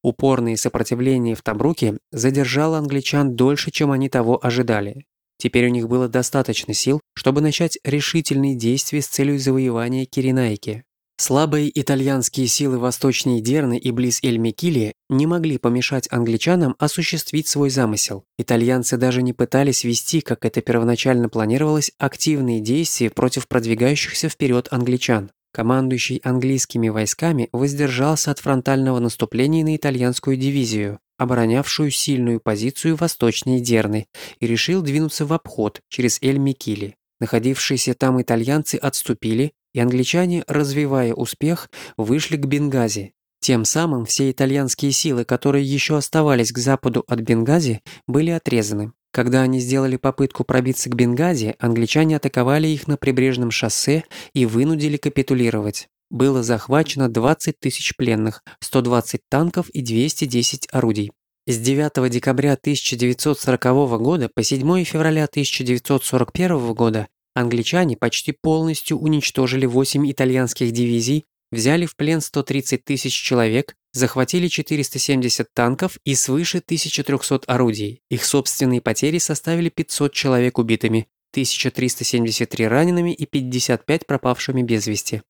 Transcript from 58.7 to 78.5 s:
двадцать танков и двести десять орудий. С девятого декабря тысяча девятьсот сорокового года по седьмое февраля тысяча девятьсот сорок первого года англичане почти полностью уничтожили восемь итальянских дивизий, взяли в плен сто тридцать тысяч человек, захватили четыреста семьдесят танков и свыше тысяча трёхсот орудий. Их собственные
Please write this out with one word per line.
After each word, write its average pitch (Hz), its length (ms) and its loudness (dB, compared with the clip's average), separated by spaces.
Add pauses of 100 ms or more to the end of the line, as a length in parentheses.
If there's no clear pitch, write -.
двадцать 120 500 0
танков 170 400 0
и 143 120 -6
двести 120 420 0
десять 127 480 -2
орудий. 110 400 0 (340)
С 123 120 -2
девятого 135 500 0
декабря 131 480 2
тысяча - 400 -2
девятьсот 123 420 0
сорокового 127 600 2
года 127 360 0
по 117 100 -2
седьмое 156 420 2
февраля 156 420 0
тысяча - 380 -4
девятьсот 123 400 0
сорок 120 260 0
первого 147 420 0
года 110 360 0 (260)
англичане 120 640 0
почти - 340 -2
полностью 160 640 -2
уничтожили 135 680 0
восемь 135 440 2
итальянских 127 640 0
дивизий, 120 540 0 (260)
взяли 139 340 0
в - 120 -12
плен 156 240 0
сто 143 220 -4
тридцать 135 420 -2
тысяч 135 280 -4
человек, 120 640 0 (180)
захватили 131 540 0
четыреста 147 520 -4
семьдесят 127 540 0
танков 123 520 0
и 139 100 0
свыше 165 460 0
тысяча 151 420 -4
трёхсот 135 440 -2
орудий. 117 600 0
Их 120 160 -4
собственные 131 560 0